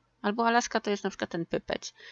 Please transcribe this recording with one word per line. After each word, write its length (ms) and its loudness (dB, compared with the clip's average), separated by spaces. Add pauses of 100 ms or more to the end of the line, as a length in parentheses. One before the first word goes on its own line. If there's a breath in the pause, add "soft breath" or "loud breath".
(220)
Albo 260 2
Alaska 320 4
to 100 -2
jest 140 0
na 60 -2
przykład 200 -4
ten 160 -4
Pypeć. 480 -4 (180 loud breath)